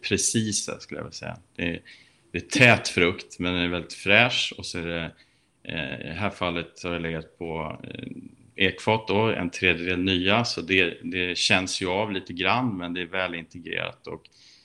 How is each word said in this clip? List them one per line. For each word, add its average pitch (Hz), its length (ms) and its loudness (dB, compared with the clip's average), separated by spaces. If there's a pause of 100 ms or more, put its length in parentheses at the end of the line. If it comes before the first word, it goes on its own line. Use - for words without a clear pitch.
precisa, 107 720 0
skulle - 200 -12
jag 78 40 -8
vilja 76 80 -12
säga. 82 240 -10 (200)
Det 87 140 -2
är, 85 100 -4 (520)
det 87 60 -4
är - 100 -8 (100)
tät 120 300 8
frukt, - 500 0
men 90 160 -2
den 90 80 0
är 87 60 0
väldigt 87 240 -4
fräsch. 117 640 2
Och 98 80 -12
så - 120 -8
är 85 80 -4
det, 82 240 -4 (520)
eh, 78 380 -6
i - 80 -8
det 78 100 -8
här 101 120 -2
fallet 87 540 -4
har 90 60 -4
det 85 80 -2
legat 82 400 -6
på, 80 460 -6
eh, - 200 -12 (520)
ekfat 107 520 2
då, 101 180 4
en 90 240 0
tredjedel 87 520 2
nya, 95 420 4
så 120 160 -4
det, 87 420 2
det 90 360 -4
känns 92 440 2
ju 95 60 0
av 104 240 0
lite 95 200 -6
grann, 101 460 0
men 87 160 -6
det 92 80 -4
är 85 40 -4
väl 90 280 -2
integrerat 85 720 -8
och 82 160 -10 (420)